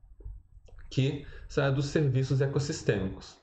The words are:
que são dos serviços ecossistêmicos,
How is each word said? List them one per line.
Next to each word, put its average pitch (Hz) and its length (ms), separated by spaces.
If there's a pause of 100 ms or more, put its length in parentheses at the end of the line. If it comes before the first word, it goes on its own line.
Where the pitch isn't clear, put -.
(920)
que 135 360 (200)
são 139 280
dos 139 120
serviços 135 540
ecossistêmicos, 135 1040